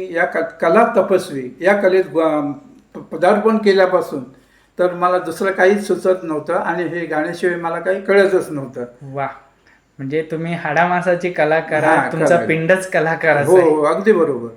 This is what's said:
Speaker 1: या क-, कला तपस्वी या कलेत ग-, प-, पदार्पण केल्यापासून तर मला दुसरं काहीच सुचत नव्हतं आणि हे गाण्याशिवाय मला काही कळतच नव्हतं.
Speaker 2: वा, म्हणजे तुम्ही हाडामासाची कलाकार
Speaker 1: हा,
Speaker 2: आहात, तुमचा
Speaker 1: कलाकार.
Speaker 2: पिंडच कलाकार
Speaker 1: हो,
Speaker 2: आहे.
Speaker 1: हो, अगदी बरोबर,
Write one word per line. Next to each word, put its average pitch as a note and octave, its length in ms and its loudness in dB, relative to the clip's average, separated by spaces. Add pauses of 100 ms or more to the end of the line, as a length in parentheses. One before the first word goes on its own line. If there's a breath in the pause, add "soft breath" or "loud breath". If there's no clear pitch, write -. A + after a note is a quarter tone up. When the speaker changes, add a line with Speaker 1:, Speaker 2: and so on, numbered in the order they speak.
(140)
Speaker 1:
या E3+ 100 0
क-, - 360 -6
कला A3 360 4
तपस्वी C#3+ 640 -2
या F#3+ 140 4
कलेत F#3+ 300 2 (100)
ग-, D3+ 380 0 (420)
प-, - 40 -14
पदार्पण G3+ 580 2
केल्यापासून F#3 680 2 (540 soft breath)
तर F3+ 160 0
मला F3+ 240 0
दुसरं F3+ 320 -4
काहीच F#3+ 360 2
सुचत F#3 360 0
नव्हतं D#3 320 -6
आणि F3+ 280 -4
हे E3 240 -6
गाण्याशिवाय E3+ 500 -4
मला E3+ 220 -6
काही F#3 220 -2
कळतच F#3+ 500 2
नव्हतं. B2+ 340 -10 (180)
Speaker 2:
वा, C#3 240 -8 (720 soft breath)
म्हणजे D3 320 -4
तुम्ही E3 240 -6
हाडामासाची F3 760 0
कलाकार D#3 540 0
Speaker 1:
हा, D#3 80 4
Speaker 2:
आहात, D3 200 0
तुमचा D#3+ 140 0
Speaker 1:
कलाकार. F3 200 4
Speaker 2:
पिंडच E3 440 0
कलाकार D#3 540 0
Speaker 1:
हो, E3+ 120 6
Speaker 2:
आहे. E3+ 140 6
Speaker 1:
हो, D3+ 120 2
अगदी F#3+ 300 2
बरोबर, C#3+ 440 0